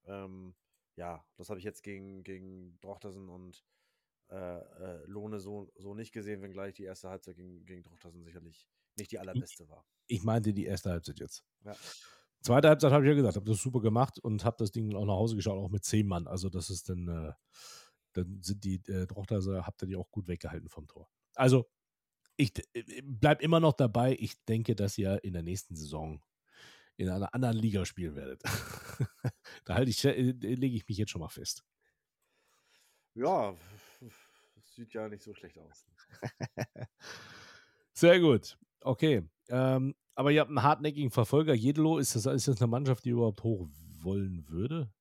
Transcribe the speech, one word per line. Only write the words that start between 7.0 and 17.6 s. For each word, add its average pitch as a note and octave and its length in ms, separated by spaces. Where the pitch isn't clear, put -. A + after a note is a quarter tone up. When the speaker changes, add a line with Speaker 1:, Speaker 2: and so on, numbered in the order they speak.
Speaker 1:
Halbzeit F#2 280
gegen, F2+ 280
gegen F2+ 180
Drochtersen E2+ 420
sicherlich E2 440
nicht G2+ 120
die A2 80
allerbeste F#2+ 500
war. D2+ 160
Speaker 2:
Ich G#2 160
meinte A2 320
die G2 120
erste F#2+ 240
Halbzeit E2+ 280
jetzt. - 260
Speaker 1:
Ja. G#2 100
Speaker 2:
Zweite C#3+ 260
Halbzeit D3 240
habe C#3+ 120
ich C3+ 40
ja D3 60
gesagt, A#2+ 220
habe G2+ 100
das G#2+ 120
super B2+ 220
gemacht A2+ 380
und G#2+ 260
habe A#2 140
das G#2+ 120
Ding G#2+ 240
auch G2+ 100
nach G2+ 100
Hause A2 220
geschaut, G2 220
auch G2 120
mit G2 140
zehn G#2+ 220
Mann. F2 200
Also F2+ 220
das F2 220
ist F2+ 180
dann, F2 200
äh, D#2+ 240